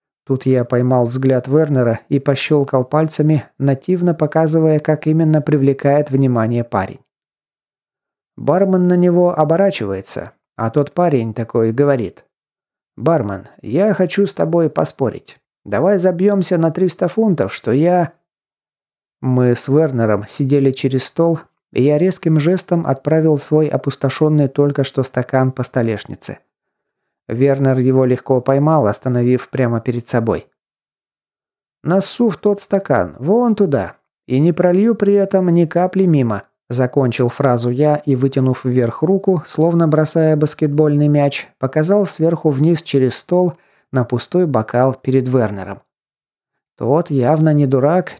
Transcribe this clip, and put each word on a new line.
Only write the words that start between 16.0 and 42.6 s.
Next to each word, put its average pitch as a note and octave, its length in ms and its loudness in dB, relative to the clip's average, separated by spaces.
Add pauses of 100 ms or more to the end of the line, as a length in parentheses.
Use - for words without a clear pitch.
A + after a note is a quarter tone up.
на E3 120 2
триста F3+ 380 -2
фунтов, F#3+ 460 -2
что - 180 -4
я». E3 400 2 (1080)
Мы B2+ 340 2
с - 140 -6
Вернером A#2+ 580 0
сидели C#3 440 0
через C3 340 -2
стол, E3 360 -2 (320)
и A2+ 100 0
я D3 160 2
резким D#3+ 420 0
жестом E3+ 460 -2
отправил D#3 520 0
свой D3+ 300 0
опустошённый C#3 800 0
только C#3+ 340 0
что C3+ 200 -4
стакан C3 500 -2
по B2+ 100 -8
столешнице. - 760 -6 (880)
Вернер C3+ 500 2
его C3 280 2
легко B2+ 340 0
поймал, C#3 460 2
остановив B2 640 -2
прямо A#2 300 -2
перед A#2 280 -6
собой. A2+ 400 -2 (1300)
«Нассу F#3+ 480 0
в D3+ 80 -6
тот G#3 240 0
стакан, A2+ 560 -2
вон A3 360 0
туда, C#3+ 420 -2 (300)
и B2+ 140 0
не E3 120 2
пролью F#3 420 2
при G3+ 200 0
этом F#3+ 360 0
ни E3+ 160 4
капли F3+ 400 0
мимо», B2 380 0 (260)
закончил B2 580 0
фразу B2 420 0
я D3 260 0
и, C#3+ 200 -2
вытянув C3 480 0
вверх B2 380 -2
руку, F#3 420 0
словно E3 420 0
бросая D#3 500 2
баскетбольный D3 720 0
мяч, C#3+ 400 0 (100)
показал F3 480 0
сверху D#3+ 440 -2
вниз D3+ 320 0